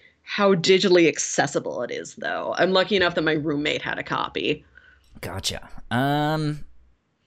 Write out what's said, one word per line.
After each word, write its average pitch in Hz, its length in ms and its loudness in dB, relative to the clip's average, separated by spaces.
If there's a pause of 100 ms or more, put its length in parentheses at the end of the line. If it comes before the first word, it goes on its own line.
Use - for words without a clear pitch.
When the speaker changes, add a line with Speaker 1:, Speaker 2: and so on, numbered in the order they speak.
(240)
Speaker 1:
how 202 320 2
digitally 180 520 6
accessible 123 760 -2
it - 80 -8
is, 82 240 -10
though. 82 420 -6
I'm 180 140 2
lucky 185 240 2
enough 175 200 2
that 175 80 -2
my 156 100 2
roommate 147 500 -2
had - 160 -6
a - 40 -8
copy. - 640 -4 (540)
Speaker 2:
Gotcha. - 500 -8 (220)
Um, 147 720 -2 (600)